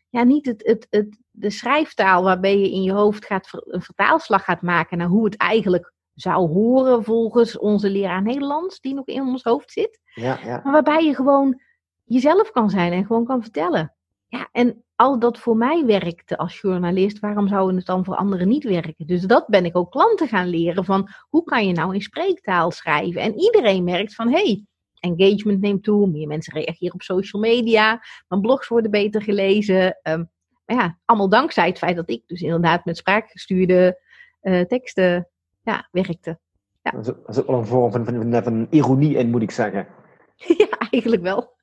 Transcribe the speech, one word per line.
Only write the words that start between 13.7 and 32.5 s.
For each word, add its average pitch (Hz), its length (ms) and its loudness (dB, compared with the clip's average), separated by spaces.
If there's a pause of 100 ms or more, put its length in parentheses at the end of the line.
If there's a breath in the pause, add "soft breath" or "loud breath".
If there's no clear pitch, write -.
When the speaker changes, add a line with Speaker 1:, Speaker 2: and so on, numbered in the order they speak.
Speaker 1:
Ja, - 240 -12
en 240 320 0 (120)
al 254 220 4
dat 220 200 0
voor 226 180 0
mij 277 280 0
werkte 180 520 -2
als - 240 -8
journalist, 185 580 -2
waarom 208 300 -2
zou 190 260 0
het 185 120 -4
dan 185 180 -2
voor 190 120 -6
anderen 190 320 0
niet 294 160 0
werken? 165 420 -4
Dus 175 160 -2
dat 233 240 4
ben 196 180 4
ik 170 120 -2
ook 180 140 0
klanten 349 380 2
gaan 185 200 0
leren 175 360 -2
van, 196 240 0 (200 loud breath)
hoe 330 160 2
kan 240 220 0
je 185 60 0
nou 175 220 -2
in 202 80 -4
spreektaal 208 680 -2
schrijven? 170 520 -4
En 208 160 -4
iedereen 269 460 2
merkt 180 300 -4
van, 233 180 -2
hey, 277 320 0 (360)
engagement 190 600 2
neemt 202 220 -2
toe, 208 240 2
meer 156 200 -4
mensen 151 280 -8
reageren 170 400 -6
op 180 80 -16
social 196 400 -6
media, 226 580 2 (280 loud breath)
mijn 190 120 -2
blogs 254 280 0
worden 233 220 0
beter 208 320 0
gelezen. 196 800 2
Ehm, 160 220 -4 (420)
maar 233 100 -2
ja, 180 280 -2
allemaal 202 240 2
dankzij 220 380 2
het 180 120 -2
feit 170 180 -2
dat 165 140 -8
ik - 160 -8
dus 165 140 -12
inderdaad 170 440 0